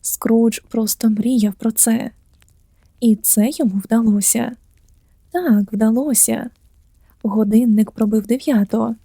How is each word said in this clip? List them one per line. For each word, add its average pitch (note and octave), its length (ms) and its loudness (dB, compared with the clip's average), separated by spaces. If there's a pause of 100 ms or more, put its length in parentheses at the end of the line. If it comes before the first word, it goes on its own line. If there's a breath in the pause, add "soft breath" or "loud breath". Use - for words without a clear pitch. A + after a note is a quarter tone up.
Скрудж A3+ 560 0
просто A3+ 520 -2
мріяв G#3+ 440 0
про - 160 -2
це. A3+ 400 -2 (880)
І A3 160 4
це G#3+ 420 0
йому G3 260 0
вдалося. A3+ 680 0 (760)
Так, A#3 420 0
вдалося. A3+ 800 0 (720)
Годинник G#3+ 680 2
пробив G#3+ 360 -2
дев'яту. A3+ 800 0